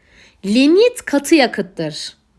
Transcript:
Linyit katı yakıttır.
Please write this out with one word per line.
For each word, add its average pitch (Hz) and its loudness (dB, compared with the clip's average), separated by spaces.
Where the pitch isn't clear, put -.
Linyit 302 2
katı 285 0
yakıttır. 180 -4